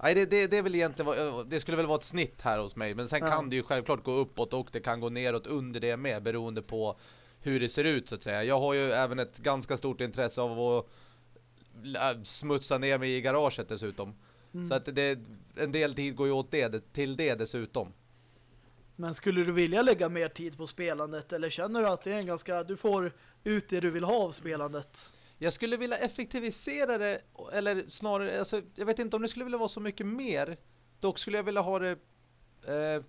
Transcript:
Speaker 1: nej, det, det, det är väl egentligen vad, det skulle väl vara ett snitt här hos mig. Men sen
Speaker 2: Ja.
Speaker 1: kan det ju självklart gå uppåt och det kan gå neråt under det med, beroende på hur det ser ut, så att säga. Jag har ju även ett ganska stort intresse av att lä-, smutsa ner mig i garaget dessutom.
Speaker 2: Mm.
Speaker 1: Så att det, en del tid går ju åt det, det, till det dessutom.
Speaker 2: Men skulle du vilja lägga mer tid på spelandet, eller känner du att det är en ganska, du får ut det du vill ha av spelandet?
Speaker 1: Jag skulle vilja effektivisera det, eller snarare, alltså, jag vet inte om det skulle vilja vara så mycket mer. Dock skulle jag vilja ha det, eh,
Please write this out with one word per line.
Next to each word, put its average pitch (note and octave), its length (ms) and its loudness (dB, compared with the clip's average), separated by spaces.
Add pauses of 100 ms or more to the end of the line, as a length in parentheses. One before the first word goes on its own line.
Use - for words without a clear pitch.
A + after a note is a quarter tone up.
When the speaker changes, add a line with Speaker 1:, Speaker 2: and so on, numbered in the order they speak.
Speaker 1:
nej, E3 120 6
det, G3 100 6
det, G3 220 4
det G3+ 100 4
är G3+ 40 4
väl F#3 140 0
egentligen D#3+ 300 2
vad, C3 420 0
det D3 140 -2
skulle E3 160 0
väl D#3+ 80 4
vara D3+ 140 4
ett - 60 -10
snitt - 360 -4
här A2 180 2
hos G2+ 160 -6
mig. G#2+ 200 -4
Men A#2+ 140 -4
sen D3+ 100 0
Speaker 2:
Ja. D#3+ 100 0
Speaker 1:
kan D#3 200 2
det B2+ 60 0
ju B2+ 80 2
självklart B2+ 400 0
gå C3 80 0
uppåt B2+ 420 0
och B2+ 180 -2
det A#2 80 -6
kan A#2 200 -2
gå A#2 100 -2
neråt A#2+ 380 -2
under B2+ 320 -4
det A#2 180 2
med, A#2+ 260 -2
beroende A2+ 380 -2
på G#2+ 340 -2 (460)
hur C3+ 180 2
det A#2+ 100 2
ser D3 140 2
ut, D3+ 240 2
så A2 80 -6
att - 80 -12
säga. G#2 200 0
Jag C3+ 160 4
har C#3+ 140 4
ju C#3 180 2
även B2+ 280 2
ett A#2+ 180 -4
ganska C3+ 400 0
stort B2+ 240 -4
intresse B2 400 0
av A#2 180 0
att A#2+ 260 2 (960)
lä-, B2 420 0
smutsa C#3+ 520 0
ner C3+ 200 2
mig C3 200 0
i B2+ 40 -2
garaget C3 480 2
dessutom. G2+ 440 -6 (400)
Speaker 2:
Mm. F3 160 -8
Speaker 1:
Så C3+ 60 2
att C3 100 -2 (100)
det, C#3 240 2 (360)
en A2+ 160 -2
del D3 240 2
tid C#3 200 -4
går C#3 120 2
ju C#3 60 4
åt C3+ 180 -2
det, C3+ 160 2
det, A2 260 -6
till C3+ 240 -2
det C#3+ 180 2
dessutom. A2 580 -4 (1000)
Speaker 2:
Men E3 180 -6
skulle F3+ 300 2
du F3 80 2
vilja F3 300 4
lägga F#3 280 6
mer E3+ 200 0
tid E3 280 -8
på D#3+ 100 -8
spelandet, D3+ 680 -4
eller D#3+ 160 -2
känner G#3 320 -2
du G#3+ 60 4
att F3+ 140 2
det G3 120 -4
är G#3+ 60 0
en G3 60 -2
ganska, F3 380 -2
du F#3+ 140 -4
får F#3+ 340 2 (320)
ut G#3+ 260 0
det F3+ 100 2
du E3+ 120 2
vill E3+ 120 -2
ha G#3 120 4
av F#3+ 160 2
spelandet? D3 800 -6 (260)
Speaker 1:
Jag E3 160 0
skulle A#3 240 -2
vilja A#3+ 200 -2
effektivisera B3 1000 -2
det, G3+ 240 0 (320)
eller G3+ 360 0
snarare, G3 500 -2
alltså, G3+ 220 -2 (140)
jag G3+ 100 -6
vet A3 140 2
inte A3+ 160 -2
om G#3+ 60 -2
det A3+ 80 -2
skulle B3 160 -8
vilja A#3+ 120 -2
vara A3+ 120 0
så - 100 -8
mycket G#3 260 -4
mer. F#3+ 520 -2 (420)
Dock F#3+ 200 0
skulle G#3+ 180 -2
jag G#3 60 0
vilja G3+ 180 2
ha F#3 180 2
det, F3+ 180 0 (720)
eh, D3+ 420 0